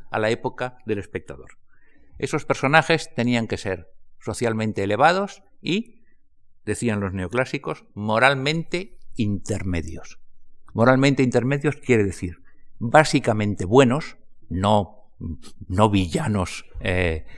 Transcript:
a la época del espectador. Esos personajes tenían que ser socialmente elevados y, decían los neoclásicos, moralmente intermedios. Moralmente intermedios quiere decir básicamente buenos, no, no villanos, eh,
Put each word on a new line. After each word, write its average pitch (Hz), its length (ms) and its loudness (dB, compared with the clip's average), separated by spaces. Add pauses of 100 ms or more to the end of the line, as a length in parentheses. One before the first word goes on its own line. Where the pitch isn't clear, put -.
(100)
a - 80 -2
la 110 120 2
época 127 560 -6
del 107 120 -2
espectador. - 600 -12 (600)
Esos 143 260 -4
personajes 151 720 2
tenían 120 320 0
que - 120 -4
ser - 340 -6 (260)
socialmente 110 640 -2
elevados 151 600 2 (180)
y, - 440 -6 (600)
decían 104 360 -2
los 98 120 -2
neoclásicos, 120 720 -4 (100)
moralmente 135 1040 0 (160)
intermedios. 90 1040 -4 (540)
Moralmente 131 500 4
intermedios 127 540 0
quiere 113 280 2
decir 87 380 -6 (360)
básicamente 113 840 2
buenos, 123 520 4 (320)
no, 101 640 0 (560)
no 104 240 4
villanos, 101 760 0 (140)
eh, 90 440 0 (140)